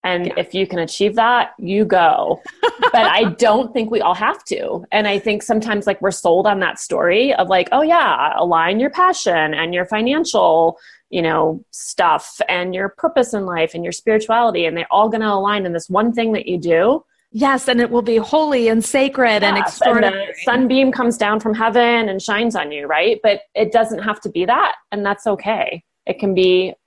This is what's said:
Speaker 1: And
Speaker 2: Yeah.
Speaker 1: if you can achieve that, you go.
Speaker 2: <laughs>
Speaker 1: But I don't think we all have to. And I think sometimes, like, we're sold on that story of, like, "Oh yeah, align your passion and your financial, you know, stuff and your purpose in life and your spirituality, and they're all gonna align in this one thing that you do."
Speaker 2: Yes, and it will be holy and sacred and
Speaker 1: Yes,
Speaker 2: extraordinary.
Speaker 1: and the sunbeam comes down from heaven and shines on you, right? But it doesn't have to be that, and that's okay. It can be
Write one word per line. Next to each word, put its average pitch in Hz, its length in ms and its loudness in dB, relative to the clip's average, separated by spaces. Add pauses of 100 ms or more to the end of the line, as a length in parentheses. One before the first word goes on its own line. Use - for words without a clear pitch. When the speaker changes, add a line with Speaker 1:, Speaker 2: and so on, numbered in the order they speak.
Speaker 1:
And 175 240 -2
Speaker 2:
Yeah. - 80 -8
Speaker 1:
if 175 180 -6
you 190 100 0
can 185 140 -6
achieve 202 380 -2
that, 233 420 2
you 196 260 0
go. 170 560 2 (220)
Speaker 2:
<laughs> 480 100 0 (200)
Speaker 1:
But 226 120 4
I 196 200 2
don't 226 500 2
think 233 160 -2
we 220 100 0
all 180 140 2
have 220 300 -4
to. - 480 -6
And 208 160 2
I 202 100 0
think 208 240 -2
sometimes, 214 440 -2
like, 196 140 -2
we're 185 120 0
sold 175 340 2
on 202 140 0
that - 180 -2
story 185 560 0
of, 185 140 0
like, 185 220 2
"Oh 277 120 2
yeah, 269 540 2
align 175 440 0
your 277 100 0
passion 196 600 0
and 165 220 -4
your 180 100 -2
financial, 185 960 0 (320)
you 175 100 -4
know, 160 420 -2 (100)
stuff - 760 -2
and 180 260 -4
your 196 140 -6
purpose 277 460 -2
in 202 100 -4
life 165 300 -2
and 170 100 -8
your 170 80 -8
spirituality, 220 720 0
and 160 120 -2
they're 170 140 -6
all 214 200 2
gonna 220 180 -2
align 202 380 0
in 170 80 -4
this 165 160 -8
one 214 220 0
thing 226 200 -2
that 208 140 -4
you 180 100 -4
do." 170 480 2 (280)
Speaker 2:
Yes, 262 360 0
and 247 120 2
it 240 100 0
will 240 120 2
be 226 140 0
holy 262 520 2
and 226 140 2
sacred 262 600 2
and 202 160 2
Speaker 1:
Yes, - 100 -2
Speaker 2:
extraordinary. 208 560 2
Speaker 1:
and 202 100 -10
the - 100 -16
sunbeam 262 480 2
comes 233 260 -2
down 214 220 0
from 214 140 -2
heaven 233 540 2
and 190 140 -6
shines 220 340 -2
on 147 160 -6
you, 143 140 -8
right? 175 360 0
But 202 200 2 (120)
it 220 180 0
doesn't 226 320 0
have 214 180 -4
to 196 80 -8
be 180 160 -2
that, 294 300 0 (160)
and 208 120 -4
that's 202 220 -4
okay. 196 580 -4 (220)
It - 140 -6
can 202 120 0
be 185 400 2 (140)